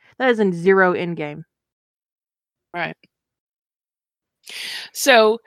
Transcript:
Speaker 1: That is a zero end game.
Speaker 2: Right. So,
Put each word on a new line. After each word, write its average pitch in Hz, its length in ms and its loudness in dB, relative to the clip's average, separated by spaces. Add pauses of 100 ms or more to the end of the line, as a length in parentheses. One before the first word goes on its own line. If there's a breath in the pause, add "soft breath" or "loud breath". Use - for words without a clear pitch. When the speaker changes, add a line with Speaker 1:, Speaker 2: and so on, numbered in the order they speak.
(180)
Speaker 1:
That 254 120 0
is 220 100 0
a 196 120 2
zero 185 400 2
end 170 240 -6
game. 151 280 -12 (1300)
Speaker 2:
Right. 170 220 -8 (2000 loud breath)
So, 226 540 4